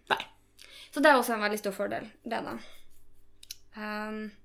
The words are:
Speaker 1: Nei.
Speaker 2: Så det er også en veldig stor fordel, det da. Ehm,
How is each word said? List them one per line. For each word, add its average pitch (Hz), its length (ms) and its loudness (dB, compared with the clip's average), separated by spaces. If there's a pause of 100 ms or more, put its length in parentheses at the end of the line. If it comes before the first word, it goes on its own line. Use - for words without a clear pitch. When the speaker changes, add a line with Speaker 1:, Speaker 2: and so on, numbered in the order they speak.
Speaker 1:
Nei. - 120 2 (720)
Speaker 2:
Så 285 100 0
det 302 80 12
er 262 80 10
også 240 160 2
en 214 80 0
veldig 208 160 0
stor 196 160 -2
fordel, 208 320 -4 (160)
det 226 220 -2
da. 233 100 -6 (1200)
Ehm, 214 560 -6 (140)